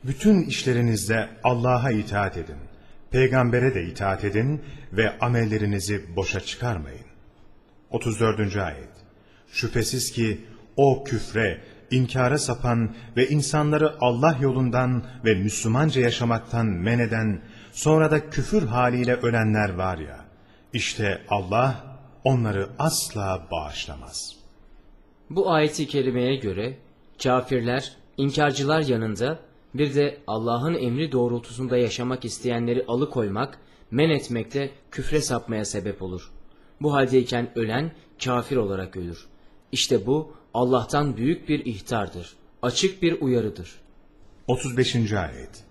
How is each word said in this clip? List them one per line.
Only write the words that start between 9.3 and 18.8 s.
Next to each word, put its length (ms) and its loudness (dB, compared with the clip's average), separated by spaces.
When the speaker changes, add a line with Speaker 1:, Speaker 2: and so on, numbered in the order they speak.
Speaker 1:
Şüphesiz 600 -2
ki 340 -2
o 260 6
küfre, 580 -2
inkara 460 2
sapan 580 0
ve 100 6
insanları 720 2
Allah 400 4
yolundan 640 2
ve 100 6
Müslümanca 640 2
yaşamaktan 640 0
men 340 2
eden, 420 0
sonra 400 4
da 180 2
küfür 380 0
haliyle 480 2